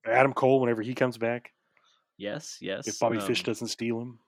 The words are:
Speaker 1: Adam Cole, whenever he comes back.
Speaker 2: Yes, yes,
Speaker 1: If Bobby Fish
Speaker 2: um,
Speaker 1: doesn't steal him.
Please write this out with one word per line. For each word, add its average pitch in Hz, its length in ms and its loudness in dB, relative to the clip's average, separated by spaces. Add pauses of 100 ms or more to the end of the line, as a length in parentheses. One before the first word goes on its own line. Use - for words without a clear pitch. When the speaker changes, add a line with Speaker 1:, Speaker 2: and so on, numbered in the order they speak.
Speaker 1:
Adam 127 260 4
Cole, 131 280 4
whenever 117 220 2
he 123 120 -6
comes 120 240 0
back. 117 340 -4 (640)
Speaker 2:
Yes, 104 440 -10
yes, 95 260 -6
Speaker 1:
If - 140 -6
Bobby 113 180 2
Fish 104 220 0
Speaker 2:
um, - 60 -12
Speaker 1:
doesn't 117 220 -4
steal 113 320 -4
him. 120 280 -12